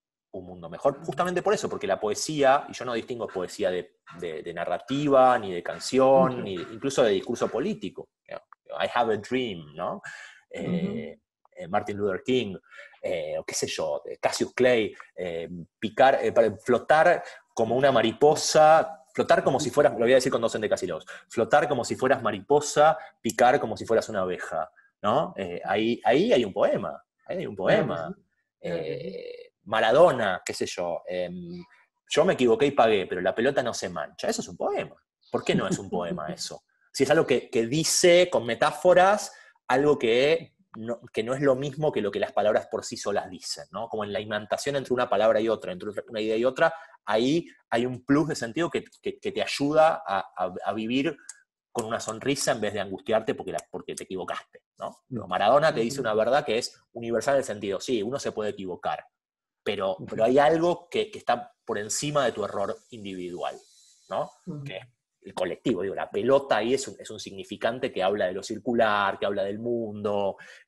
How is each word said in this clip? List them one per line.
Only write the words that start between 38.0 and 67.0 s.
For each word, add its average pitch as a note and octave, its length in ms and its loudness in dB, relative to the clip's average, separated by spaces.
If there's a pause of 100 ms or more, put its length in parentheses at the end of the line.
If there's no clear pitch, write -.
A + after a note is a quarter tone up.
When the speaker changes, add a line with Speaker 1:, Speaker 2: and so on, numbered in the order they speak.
Speaker 1:
con A#2 160 0
metáforas, F3 840 4 (360)
algo C#3 300 4
que C3+ 560 2 (220)
no, A#2 240 -8 (120)
que A2+ 100 -4
no A#2+ 120 -2
es C3+ 60 -4
lo C#3 160 4
mismo D3 360 -2
que A2+ 80 -2
lo G2+ 100 -2
que G2 100 -6
las - 120 -4
palabras G#2 360 2
por G#2 160 -6
sí A#2 120 -10
solas G2 340 -4
dicen, - 420 -12
¿no? A2 160 -8
Como G#2+ 160 -6
en G2+ 80 -8
la F#2+ 80 -4
imantación G#2+ 560 -4
entre B2+ 180 -2
una B2 140 0
palabra G#2+ 320 4
y A2 80 0
otra, G#2+ 240 -2
entre G#2 180 -10 (180)
una A2 120 -6
idea A2 160 0
y A#2 80 0
otra, D#3+ 300 2 (300)
ahí B2+ 420 2 (240)
hay A#2+ 160 0
un B2+ 180 -8
plus D3+ 240 2
de D#3 80 -4
sentido C#3 340 -4
que, A2 140 -2 (180)
que, - 160 -6
que G#2 140 -4
te G2+ 100 -2
ayuda D3+ 640 2
a, F#2+ 120 0 (180)
a, F#2 160 -2 (120)
a G2+ 80 -2
vivir B2 440 -2 (560)
con A#2 140 -4
una A2 140 -4
sonrisa C3 520 -2
en A#2+ 80 -2
vez G#2 120 -2
de G#2 80 -4
angustiarte G2+ 540 -2
porque, - 180 -10
la, D#2+ 60 -4 (120)
porque E2+ 240 -10
te F2+ 100 -12
equivocaste, F2+ 580 -10 (160)
¿no? - 200 -10 (100)
Digo, A#2 200 -8
Maradona G#2 460 4
te A#2+ 60 -2
dice A#2+ 200 -2
Speaker 2:
Ujú. - 20 -4
Speaker 1:
una A2 120 0
verdad A#2+ 300 2
que A2 140 0
es - 220 -8 (120)
universal A#2 420 -2
en C#3 60 4
el B2 40 -4
sentido, G2+ 360 -6
sí, A#2 220 -2
uno B2 160 -4
se A2+ 140 -6
puede G#2+ 180 -4
equivocar, F2 540 -8 (600)
pero, G2 340 -2
Speaker 2:
Ujú. B2 80 -12
Speaker 1:
pero G#2+ 180 0
hay B2+ 140 6
algo E3 500 2
que, G#2+ 220 -2
que - 80 -16
está A#2+ 340 -4 (120)
por G#2+ 140 -6
encima C#3+ 460 -2
de A2+ 80 2
tu G#2+ 120 -6
error G2+ 320 -4 (140)
individual, F2+ 640 -8 (520)
¿no? G2 220 -6 (160)
Speaker 2:
Ujú. D3 180 -10
Speaker 1:
Que F#2+ 140 -12
es - 40 -14 (400)
el G2 120 -18
colectivo, F#2 480 -2
digo, F#2+ 120 -4
la D#2 160 -6
pelota B2+ 460 2
ahí A2+ 180 0
es C3 140 -4
un, G2 100 -16
es F2+ 120 -18